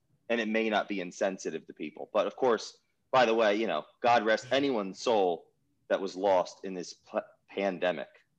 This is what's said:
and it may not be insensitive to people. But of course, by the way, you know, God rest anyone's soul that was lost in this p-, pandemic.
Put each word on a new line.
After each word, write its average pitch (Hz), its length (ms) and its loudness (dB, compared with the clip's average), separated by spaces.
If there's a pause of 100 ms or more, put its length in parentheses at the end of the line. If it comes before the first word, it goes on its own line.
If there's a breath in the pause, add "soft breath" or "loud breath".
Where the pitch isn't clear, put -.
(300)
and 117 100 0
it 110 80 -2
may 110 220 0
not 104 180 0
be 98 140 -4
insensitive 90 680 -4
to - 60 -18
people. 76 400 -12
But 98 140 2
of - 100 -10
course, 117 400 0 (340)
by 127 160 4
the 113 80 4
way, 110 200 4
you 110 120 -2
know, 78 160 -2 (180)
God 120 240 4
rest 110 260 0
anyone's 123 480 -2
soul 95 460 2 (420)
that 95 140 0
was 92 140 -6
lost 92 480 2
in 98 100 -10
this 90 220 -10 (160)
p-, 107 80 -4 (360)
pandemic. 90 520 -2 (320)